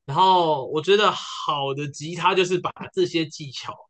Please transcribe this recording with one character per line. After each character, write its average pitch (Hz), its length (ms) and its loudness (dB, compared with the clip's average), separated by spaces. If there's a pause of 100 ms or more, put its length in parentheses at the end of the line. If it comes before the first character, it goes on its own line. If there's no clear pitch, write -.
然 139 120 -6
后 170 520 4
我 156 120 -2
觉 180 160 4
得 208 140 4
好 139 640 -4
的 147 140 -6
吉 147 260 -10
他 175 200 2
就 185 100 4
是 180 140 0
把 - 120 -4 (220)
这 185 120 2
些 165 220 -2
技 147 240 -12
巧 - 240 -12 (160)